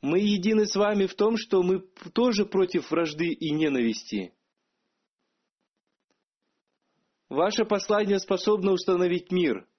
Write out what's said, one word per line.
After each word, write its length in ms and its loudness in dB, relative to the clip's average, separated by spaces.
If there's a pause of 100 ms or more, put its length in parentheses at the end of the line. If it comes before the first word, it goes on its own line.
Мы 140 2
едины 460 2
с 100 -6
вами 300 2
в 100 -8
том, 220 2
что 260 0
мы 160 0
п-, 300 -18
тоже 360 0
против 460 -2
вражды 360 -2
и 240 -4
ненависти. 800 -2 (3000)
Ваше 340 0
послание 560 0
способно 540 0
установить 580 0
мир. 340 0 (140)